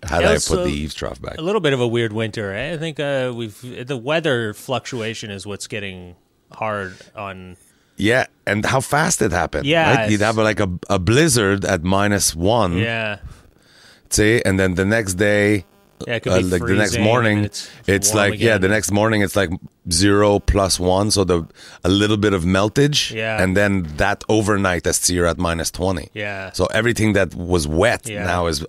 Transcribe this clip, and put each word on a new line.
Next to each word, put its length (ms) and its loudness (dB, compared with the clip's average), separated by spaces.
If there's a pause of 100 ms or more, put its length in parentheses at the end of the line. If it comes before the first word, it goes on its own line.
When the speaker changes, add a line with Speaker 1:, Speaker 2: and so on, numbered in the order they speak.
Speaker 1:
had 180 -2
Speaker 2:
Yeah, 80 4
Speaker 1:
I 60 4
Speaker 2:
it's 120 -2
Speaker 1:
put 120 0
Speaker 2:
a, 40 -2
Speaker 1:
the 80 -2
eaves 220 -6
trough 280 -10
back. 160 -12
Speaker 2:
a 40 -10
little 180 -2
bit 140 0
of 80 0
a 60 2
weird 260 -2
winter, 400 -6
eh? 200 -8
I 40 -6
think, 220 -8
uh, 360 -4
we've, 500 -12
the 120 -6
weather 560 -2
fluctuation 800 -6
is 140 -12
what's 220 -10
getting 480 -12 (380)
hard 400 -6 (220)
on 420 -14 (400)
Speaker 1:
Yeah, 280 2 (220)
and 180 0
how 140 0
fast 420 0
it 120 2
happened. 320 -2
Speaker 2:
Yeah, 300 2
Speaker 1:
Right? 140 2
You'd 60 4
Speaker 2:
it's 80 2
Speaker 1:
have, 140 2
like, 240 2
a, 80 0 (200)
a 80 2
blizzard 680 2
at 180 0
minus 520 2
one. 420 2
Speaker 2:
Yeah. 400 -4 (920)
Speaker 1:
See, 360 4
and 140 2
then 160 2
the 100 2
next 300 0
day, 500 2 (420)
Speaker 2:
Yeah, 80 -4
it 80 -6
could 100 -2
Speaker 1:
uh, 40 4
Speaker 2:
be 60 2
Speaker 1:
like, 220 0
the 80 0
next 180 2
Speaker 2:
freezing, 120 0
Speaker 1:
morning, 340 4
Speaker 2:
and 80 0
it's 240 -10 (180)
Speaker 1:
it's 260 2
Speaker 2:
warm 40 0 (140)
Speaker 1:
like, 80 -6
yeah, 160 4
Speaker 2:
again. 60 0
Speaker 1:
the 80 4
next 220 -2
morning 300 2
it's 140 -2
like 140 0 (420)
zero 480 4
plus 400 2
one, 320 2
so 120 2
the, 200 2 (400)
a 60 2
little 280 2
bit 160 2
of 100 0
meltage, 680 0
Speaker 2:
Yeah. 300 -4
Speaker 1:
and 140 0
then 280 2 (140)
that 300 0
overnight 560 0
that's, 260 0
you're 180 2
at 100 0
minus 340 -2
twenty. 420 -4
Speaker 2:
Yeah. 380 -10
Speaker 1:
So 160 -2
everything 460 0
that 220 2
was 320 -2
wet 420 0
Speaker 2:
Yeah. 160 -8
Speaker 1:
now 220 0
is 220 -4